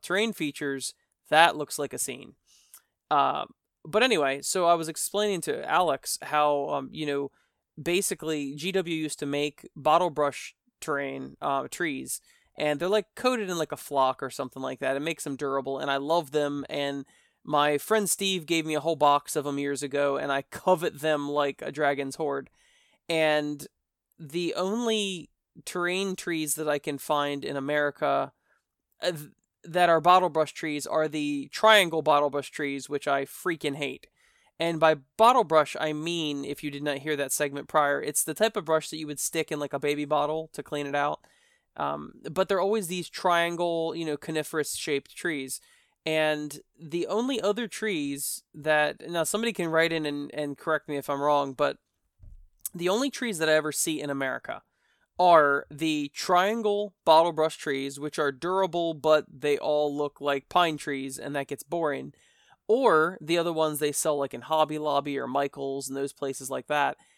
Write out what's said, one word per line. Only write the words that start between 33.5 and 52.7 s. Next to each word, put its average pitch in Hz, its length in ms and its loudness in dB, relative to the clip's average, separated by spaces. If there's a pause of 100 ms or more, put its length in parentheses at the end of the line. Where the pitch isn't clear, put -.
hate. 143 320 -8 (520)
And 165 200 0
by 160 160 6 (220)
bottle 233 260 8
brush, 151 360 4
I 156 140 -2
mean, 151 500 -4
if 143 200 -8
you 147 80 -4
did 143 100 -10
not 147 160 -2
hear 151 180 -4
that 139 160 -2
segment 147 360 -4
prior, 143 340 2
it's - 220 -2
the 156 100 -4
type 214 240 2
of 165 80 -6
brush 160 240 2
that 160 80 -10
you 156 80 -8
would 147 140 -8
stick - 320 -2
in, 151 80 -4
like, 147 120 -4
a 139 80 -4
baby 147 260 0
bottle 151 480 0
to 147 100 -10
clean 147 240 -6
it 139 80 -4
out. 147 280 -2 (540)
Um, 147 440 -6 (100)
but 190 180 0
they're 190 100 2
always 196 280 0
these 180 200 -6
triangle, 170 880 0
you 165 80 -6
know, 151 140 -4
coniferous 156 580 -4
shaped - 400 -4
trees. 139 460 -6 (460)
And 151 520 0 (180)
the 165 280 -6
only 240 340 -2
other 208 280 0
trees 147 760 -4 (100)
that, 151 540 2
now 170 160 0
somebody 220 300 -2
can 175 160 -2
write 165 240 4
in 156 140 -2
and, 143 260 -6
and 143 240 -6
correct 156 320 -2
me 147 80 -4
if 139 120 -8
I'm 139 120 -2
wrong, 143 320 2
but 139 240 -2 (960)